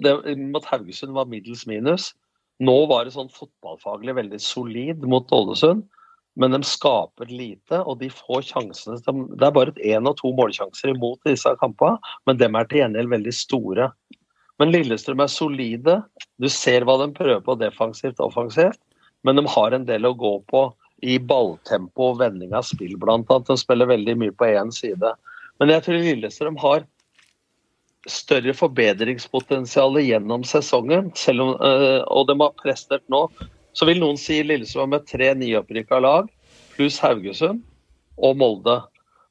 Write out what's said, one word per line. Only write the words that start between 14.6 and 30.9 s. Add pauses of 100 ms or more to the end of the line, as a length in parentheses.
Lillestrøm
er
solide, (440)
du
ser
hva
de
prøver
på
defensivt
og
offensivt, (460)
men
de
har
en
del
å
gå (100)
på (420)
i
balltempo
og
vending
av
spill
blant
annet.
De
spiller
veldig
mye
på
en
side. (480)
Men
jeg
tror
Lillestrøm
har (1160)
større
forbedringspotensial
gjennom
sesongen,